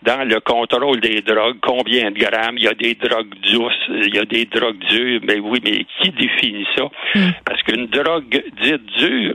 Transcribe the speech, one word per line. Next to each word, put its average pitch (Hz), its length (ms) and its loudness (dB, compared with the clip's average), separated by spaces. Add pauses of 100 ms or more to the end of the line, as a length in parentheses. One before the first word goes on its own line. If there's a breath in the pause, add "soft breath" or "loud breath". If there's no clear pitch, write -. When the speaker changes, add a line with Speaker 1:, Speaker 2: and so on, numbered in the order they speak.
Speaker 1:
dans 131 240 0
le 110 140 2
contrôle 123 600 2
des 110 200 2
drogues. 110 400 2
Combien 120 500 2
de 101 80 -6
grammes ? 113 380 0
Il 113 80 0
y 110 40 6
a 110 60 2
des 117 200 0
drogues 113 400 -2 (180)
douces, 117 220 0 (160)
il 104 240 0
y 101 40 4
a 104 60 2
des 113 220 0
drogues 117 320 -2 (120)
dures. 120 380 2
Mais 107 100 2
oui, 110 240 -2
mais 107 220 0 (160)
qui 190 100 2
définit 110 640 -2
ça ? 131 100 0 (300 loud breath)
Speaker 2:
Hmm. 190 160 4 (140 loud breath)
Speaker 1:
Parce - 200 -4
qu'une 117 220 0
drogue 139 560 0 (200)
dite 135 240 0 (120)
dure, 120 360 0